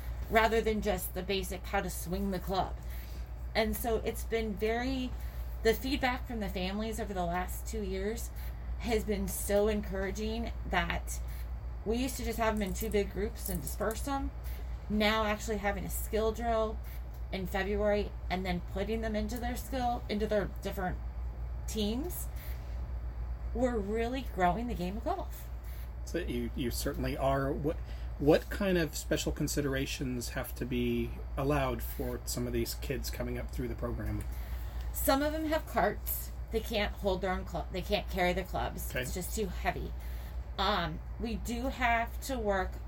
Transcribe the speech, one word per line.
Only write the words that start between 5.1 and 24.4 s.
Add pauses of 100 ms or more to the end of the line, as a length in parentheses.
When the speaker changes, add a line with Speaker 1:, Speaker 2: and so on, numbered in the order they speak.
Speaker 1:
the
feedback
from
the
families
over
the
last
two
years (500)
has
been
so
encouraging (180)
that (640)
we
used
to
just
have
'em
in
two
big
groups
and
disperse
'em. (580)
Now
actually
having
a
skill
drill (560)
in
February (180)
and
then (120)
putting
them
into
their
skill,
into
their (120)
different (680)
teams, (1300)
we're
really
growing